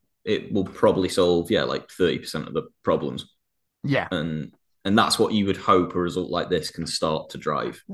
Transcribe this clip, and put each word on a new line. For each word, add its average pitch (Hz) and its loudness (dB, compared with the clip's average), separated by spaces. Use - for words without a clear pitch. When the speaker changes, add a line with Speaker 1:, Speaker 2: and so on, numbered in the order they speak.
Speaker 1:
it - -2
will 98 0
probably 92 2
solve, 87 2
yeah, 85 2
like, 65 -4
thirty 80 2
percent - -8
of - -12
the - -2
problems. 76 -2
Speaker 2:
Yeah. 127 0
Speaker 1:
And, 78 -4
and 101 4
that's - 4
what 107 4
you 101 2
would 95 0
hope 92 2
a 90 -2
result 87 -2
like 85 -2
this 87 -2
can 82 -8
start 78 -2
to - -12
drive. 62 -6